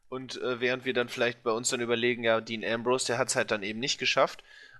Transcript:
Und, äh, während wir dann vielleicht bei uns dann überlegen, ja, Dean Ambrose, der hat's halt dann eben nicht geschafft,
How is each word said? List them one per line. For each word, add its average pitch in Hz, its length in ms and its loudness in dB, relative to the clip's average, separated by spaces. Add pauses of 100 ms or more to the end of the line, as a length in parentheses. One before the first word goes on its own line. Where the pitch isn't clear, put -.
Und, 127 320 -10
äh, 120 200 -2
während 127 240 0
wir 127 100 -2
dann 120 140 0
vielleicht 120 340 -2
bei 120 80 0
uns 117 200 0
dann 123 100 -2
überlegen, 120 420 0
ja, 113 180 4
Dean 110 240 -6
Ambrose, 123 420 0
der 120 120 0
hat's 127 160 0
halt 120 160 0
dann 104 140 0
eben 107 160 -6
nicht 143 180 -2
geschafft, - 460 2 (360)